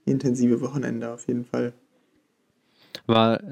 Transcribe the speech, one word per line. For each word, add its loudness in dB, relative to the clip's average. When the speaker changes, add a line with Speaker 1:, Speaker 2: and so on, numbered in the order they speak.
Speaker 1:
intensive 2
Wochenende -6
auf -18
jeden -2
Fall. -4
Speaker 2:
War 4